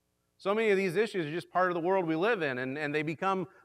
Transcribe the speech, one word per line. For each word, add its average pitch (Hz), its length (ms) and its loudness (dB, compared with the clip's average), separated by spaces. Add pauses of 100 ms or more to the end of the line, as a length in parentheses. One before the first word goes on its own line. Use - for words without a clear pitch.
(380)
So 190 160 -2
many 220 160 2
of 196 80 4
these 190 180 0
issues 196 300 0
are 143 60 -6
just 165 200 -8
part 180 180 2
of 180 40 0
the 170 80 -2
world 185 240 2
we 160 100 0
live 196 260 2
in, 131 180 0
and, 131 180 -4
and 147 160 -4
they 151 100 0
become 185 440 -2 (180)